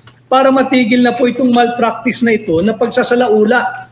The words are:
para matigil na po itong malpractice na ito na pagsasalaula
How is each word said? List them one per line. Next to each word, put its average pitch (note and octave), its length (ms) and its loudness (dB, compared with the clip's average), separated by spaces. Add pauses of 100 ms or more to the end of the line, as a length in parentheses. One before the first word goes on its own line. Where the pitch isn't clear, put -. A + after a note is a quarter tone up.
(260)
para C4+ 240 2
matigil B3+ 520 0
na A#3+ 120 2
po B3 160 0
itong B3 240 0
malpractice A#3+ 720 -2
na A3+ 80 2
ito F#3+ 240 -2
na G#3 160 0
pagsasalaula A#3+ 1160 0